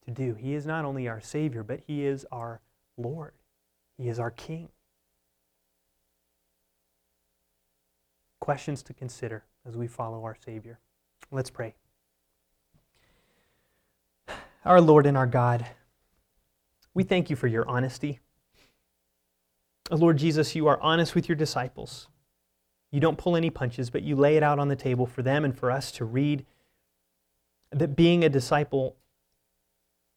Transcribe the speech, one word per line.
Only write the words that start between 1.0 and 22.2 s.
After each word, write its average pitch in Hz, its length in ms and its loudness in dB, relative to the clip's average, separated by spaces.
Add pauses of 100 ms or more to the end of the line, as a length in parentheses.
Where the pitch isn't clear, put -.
our 113 140 -8
Savior, 139 420 -6
but 117 240 -10
he 143 180 -4
is 139 260 -4
our 117 300 -12 (360)
Lord. 147 360 -10 (640)
He 123 100 -8
is 117 120 -6
our 120 120 -4
King. 160 380 -14 (3750)
Questions 143 440 -6
to - 100 -20
consider 117 520 -14 (220)
as 117 100 -14
we 120 100 -6
follow 113 360 -10
our 110 200 -10
Savior. 110 360 -16 (500)
Let's 135 220 -6
pray. 113 240 -12 (3000)
Our 180 160 8
Lord 151 240 10
and 139 120 4
our 131 100 2
God, 120 380 2 (1300)
we 180 100 2
thank 180 260 0
you 147 60 -2
for 127 120 -2
your 113 200 0
honesty. 127 520 -4 (1700)
Lord 165 280 6
Jesus, 151 380 0
you 156 120 2
are 139 140 4
honest 160 340 2
with 175 140 0
your 165 60 0
disciples. - 720 -6 (840)